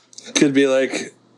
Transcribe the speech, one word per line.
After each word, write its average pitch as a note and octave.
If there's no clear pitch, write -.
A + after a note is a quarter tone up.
Could C#3+
be, C#3
like, C3